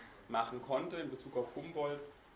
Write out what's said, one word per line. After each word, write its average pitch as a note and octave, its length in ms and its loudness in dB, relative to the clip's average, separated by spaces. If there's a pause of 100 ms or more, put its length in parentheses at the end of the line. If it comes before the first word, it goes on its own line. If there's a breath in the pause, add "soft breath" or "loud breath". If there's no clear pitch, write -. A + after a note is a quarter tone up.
(280 loud breath)
machen A#2 360 4
konnte D3 340 2
in D#3 140 -2
Bezug - 260 -4
auf B2 180 2
Humboldt. D3+ 440 0 (360)